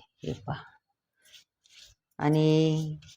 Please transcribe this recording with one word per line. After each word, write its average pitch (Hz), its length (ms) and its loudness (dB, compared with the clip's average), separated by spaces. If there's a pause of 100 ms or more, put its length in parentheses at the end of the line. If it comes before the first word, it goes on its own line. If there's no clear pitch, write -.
(220)
हे 151 100 -8
पहा. - 300 -12 (1600)
आणि 156 800 2 (180)